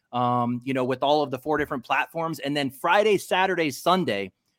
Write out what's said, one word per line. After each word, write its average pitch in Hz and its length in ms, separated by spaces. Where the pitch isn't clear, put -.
um, 123 520
you 131 100
know, 131 100
with 131 200
all 147 180
of 139 80
the 131 80
four 151 220
different 143 260
platforms. 160 540
And 143 180
then 139 140
Friday, 208 480
Saturday, 185 500
Sunday, 127 640